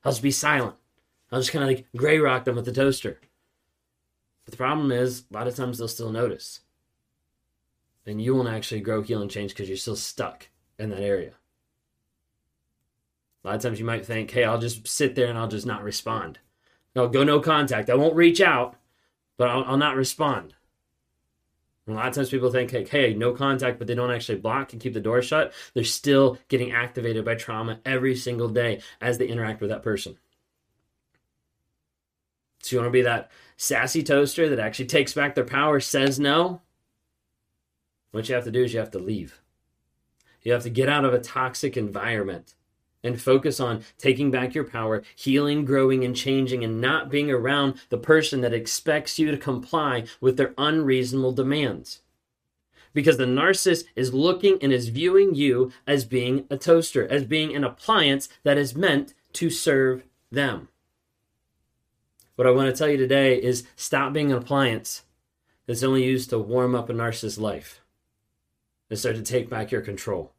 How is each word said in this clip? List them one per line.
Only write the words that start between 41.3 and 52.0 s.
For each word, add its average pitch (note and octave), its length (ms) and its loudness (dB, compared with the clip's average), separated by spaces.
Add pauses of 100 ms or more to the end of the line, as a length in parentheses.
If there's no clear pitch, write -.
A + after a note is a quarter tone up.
environment G2+ 800 -6 (500)
and A#2+ 160 -4
focus C3+ 380 2
on A#2+ 260 -4 (140)
taking C3+ 320 2
back B2+ 240 -2
your D3+ 100 -2
power, A2 380 -4 (140)
healing, D3 480 0
growing, C3+ 400 2
and B2 100 -4
changing, C3 480 -2
and A2+ 180 -4
not C#3 300 0
being C#3+ 200 0
around C3+ 580 0
the A#2 100 -2
person D#3 440 4
that A#2 120 0
expects D3+ 640 -2
you D#3 120 2
to C#3+ 60 0
comply C3 680 -2 (160)
with B2+ 160 2
their C3+ 200 0
unreasonable C3 760 0
demands. C3 680 -2 (920)